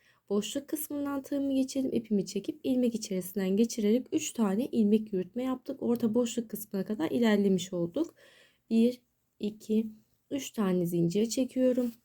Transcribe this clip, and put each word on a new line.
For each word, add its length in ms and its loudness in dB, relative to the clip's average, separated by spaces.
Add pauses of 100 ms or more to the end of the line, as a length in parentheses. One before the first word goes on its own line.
(280)
Boşluk 400 -2
kısmından 540 -6
tığımı 320 -2
geçirdim, 380 0
ipimi 340 0
çekip 380 -8
ilmek 300 2
içerisinden 640 -2
geçirerek 560 2
üç 200 -2
tane 340 0
ilmek 460 2
yürütme 300 -4
yaptık. 400 -6
Orta 320 0
boşluk 360 -2
kısmına 340 -6
kadar 260 -4
ilerlemiş 600 2
olduk. 420 -2 (560)
Bir, 300 4 (400)
iki, 460 -2 (440)
üç 200 -6
tane 360 0
zincir 400 2
çekiyorum. 680 0 (120)